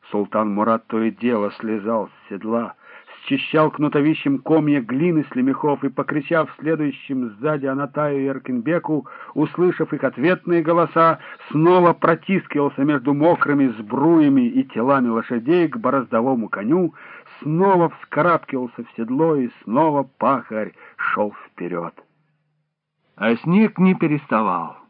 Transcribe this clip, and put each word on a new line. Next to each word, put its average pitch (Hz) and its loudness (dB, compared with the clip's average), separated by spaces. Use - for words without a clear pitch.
Султан 104 -2
Мурат 113 0
то 113 -4
и 113 0
дело 107 -2
слезал 110 -6
с - -20
седла, 107 -6
счищал 143 0
кнутовищем 147 0
комья 151 2
глины 143 0
с - -18
лемехов 135 0
и, 143 -2
покричав 151 -2
следующим 139 -4
сзади 135 -4
Анатаю 139 -2
и 135 -2
Эркинбеку, 135 -4
услышав 165 -2
их 143 -6
ответные 165 0
голоса, 165 2
снова 170 4
протискивался 151 0
между 143 0
мокрыми 143 2
сбруями 139 4
и 120 0
телами 127 0
лошадей 123 0
к 127 -8
бороздовому 120 0
коню, 156 0
снова 170 2
вскарабкивался 143 -4
в - -20
седло, 139 0
и 127 -2
снова 143 0
пахарь 110 -2
шел 104 -4
вперед. 87 -8
А 113 2
снег 202 2
не 185 4
переставал. 107 -2